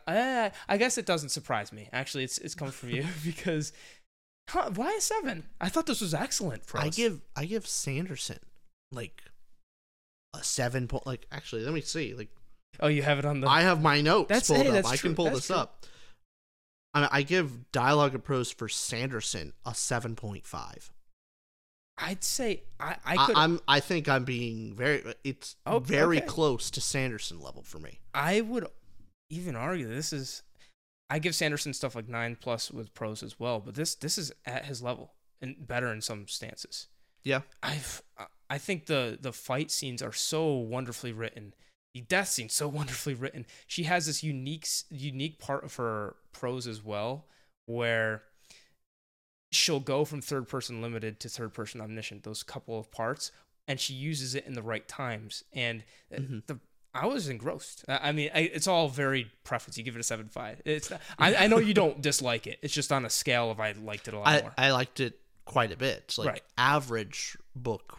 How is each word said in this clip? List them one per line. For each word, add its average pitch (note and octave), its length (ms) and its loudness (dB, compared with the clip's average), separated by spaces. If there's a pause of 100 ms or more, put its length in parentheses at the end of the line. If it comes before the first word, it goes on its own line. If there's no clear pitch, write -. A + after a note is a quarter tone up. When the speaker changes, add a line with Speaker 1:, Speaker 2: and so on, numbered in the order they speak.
Speaker 1:
I, A3+ 440 2 (160)
I G3 100 4
guess A#3+ 200 4
it A3+ 80 -4
doesn't D3+ 240 0
surprise A2+ 420 -2
me. G#2+ 220 -14
Actually, C3 320 -2
it's, - 140 -6
it's - 160 -8
coming C3+ 180 -6
from - 160 -10
you B2+ 160 -2 (100)
<laughs> D3+ 80 -8
because, D#3+ 480 -2 (800)
huh, F4 260 0
why C#4 220 0
a G4+ 40 0
seven? C#4 440 -2 (160)
I F#3+ 80 0
thought D#4+ 160 2
this C4+ 160 0
was F3 120 0
excellent D#3+ 540 -2
prose. - 160 -2
Speaker 2:
I D3+ 60 2
give, F#3 320 0 (140)
I C#3+ 100 -4
give G3+ 200 -4
Sanderson, C#3+ 760 -4 (520)
like, A#2+ 320 -10 (1120)
a D3 80 -8
seven B2 440 0
point, C3+ 200 -4
like, B2+ 240 -6
actually, C#3 320 -6
let C#3 100 -2
me D3+ 80 0
see, D3+ 320 -4
like, A2+ 160 -10 (520)
Speaker 1:
Oh, D3+ 60 6
you D3 160 6
have D3 160 4
it C#3 60 0
on D3 140 2
the C3 80 4
Speaker 2:
I C#3+ 140 10
have F3 200 6
my D3 200 8
notes E3 280 6
Speaker 1:
That's, A#3+ 200 4
Speaker 2:
pulled C#3+ 120 8
Speaker 1:
hey, C#3 60 8
Speaker 2:
up. - 60 6
Speaker 1:
that's A#2 160 6
Speaker 2:
I B2+ 80 4
Speaker 1:
true. F3+ 140 2
Speaker 2:
can D#3+ 40 2
pull E3+ 100 4
Speaker 1:
That's F#3+ 120 2
Speaker 2:
this - 100 -2
Speaker 1:
true. F#3+ 80 2
Speaker 2:
up. - 300 -2 (1120)
I, C#3+ 160 6
I C#3 100 6
give C#3+ 500 0
dialogue C#3 420 6
and A#2+ 100 -4
prose B2+ 280 0
for - 160 -8
Sanderson A2+ 840 -4 (120)
a A#2 80 -4
seven A2+ 420 -2
point G2+ 300 -8
five. - 460 -12 (1080)
Speaker 1:
I'd F3+ 240 -4
say - 400 0 (160)
I, - 160 -4 (100)
I D3+ 120 2
Speaker 2:
I, C#3 100 10
Speaker 1:
could A#3 100 6
Speaker 2:
I'm, E3 300 6
I C#3+ 120 8
think D#3 300 0
I'm C3 160 4
being A#2 480 -4
very, B2 300 0 (200)
it's - 320 -8 (120)
Speaker 1:
Oh, A3 100 4
Speaker 2:
very D#3 400 6
Speaker 1:
okay. F4 80 2
Speaker 2:
close D#3 460 2
to C#3 100 -4
Sanderson A#2+ 580 -2
level C2+ 220 -12
for - 160 -12
me. D#2 220 -12 (160)
Speaker 1:
I E3+ 260 4
would A3+ 240 -2 (640)
even E3+ 260 -6
argue C#3 320 -2
this C3 240 -4
is, C3+ 300 -6 (720)
I D3 80 2
give D#3+ 160 0
Sanderson D3 400 2
stuff B2+ 180 -4
like A#2 160 -8
nine A#2 300 -2
plus A#2 320 -2
with A#2 240 -12
prose G#2+ 260 -6
as - 180 -12
well, A#2 200 0
but G2+ 160 -10
this, D#3 180 -2
this - 240 -2
is D3+ 140 -4 (120)
at B2 220 -6
his C3 160 -8
level B2 320 -6 (260)
and C3 280 -10
better B2 260 -2
in G#2+ 80 -6
some G#2 260 -6
stances. - 600 -10 (360)
Speaker 2:
Yeah. C3+ 180 0 (200)
Speaker 1:
I've, C#3 400 -6 (160)
I, G2 80 -12 (240)
I C#3 80 -2
think E3 300 -4
the, B2+ 340 0
the C3 120 -6
fight C#3 360 -4
scenes B2 320 -4
are A#2 120 -6
so - 420 2
wonderfully A#2+ 580 -4
written. A2 400 -8 (400)
The B2 80 -10
death F#3 280 2
scene's A2 260 -2
so D3 120 2
<laughs> D3 120 -2
wonderfully C3+ 340 -2
written. B2+ 320 -6 (220)
She - 160 -2
has E3 240 2
this D#3 160 -2
unique, D3 420 -4
s-, - 240 -2
unique C#3+ 480 -6
part - 260 -4
of - 120 -12
her A2 400 -4 (160)
prose B2+ 340 -4
as A2 180 -8
well, G#2+ 440 -4 (400)
where A2+ 560 0 (1300)
she'll - 280 4
go C#3 240 2
from D3+ 180 -4
third C3+ 260 -4
person B2 340 -6
limited A2+ 380 -6
to A#2 100 -12
third A2 240 -8
person A2+ 280 -10
omniscient, A2 420 -10
those G#2+ 200 -10
couple A#2 360 -8
of G#2+ 120 -12
parts, A#2+ 400 -4 (360)
and C#3 120 -4
she - 140 -2
uses C3+ 420 -4
it C#3 100 -4
in C#3 80 -8
the A#2 100 -6
right A2 240 -4
times. A2 560 -6 (100)
And, A#2 300 -2 (300)
uh, B2 60 -6
Speaker 2:
Mm-hmm. C3 280 -4
Speaker 1:
the, B2+ 120 -8 (360)
I C3 120 0
was A#3+ 220 -2
engrossed. C3 580 -8
I, C#3 220 0
I - 20 2
mean, D3+ 220 0
I, D3+ 80 4
it's E3 260 0
all E3+ 200 6
very C3+ 440 0 (120)
preference. - 340 -6
You A2+ 60 -8
give A#2 120 -6
it A#2 40 -8
a A#2 40 -4
seven A2 260 -4
five. A#2 360 -10
It's D3+ 260 -2
not, - 100 -8 (160)
I, F3+ 180 8
I G3 120 8
know A3+ 100 10
you A3 160 6
don't E3+ 280 6
<laughs> - 20 -4
dislike B2+ 440 2
it. A2+ 140 -8
It's D3+ 120 -2
just D3 180 0
on C3+ 140 2
a A2 40 -6
scale A#2+ 420 2
of G#2+ 80 -4
I G#2+ 140 0
liked G#2+ 340 -8
it G#2+ 60 -6
a G#2+ 60 -6
lot G#2 80 4
Speaker 2:
I, D3+ 140 8
Speaker 1:
more. A2 160 -8
Speaker 2:
I C3+ 140 6
liked B2+ 280 0
it A#2+ 200 -2 (260)
quite A2+ 260 2
a E2 60 -8
bit. B2+ 400 -2
Like, A2+ 100 -2
Speaker 1:
Right. - 160 -4 (140)
Speaker 2:
average B2+ 800 2 (200)
book B2 440 -6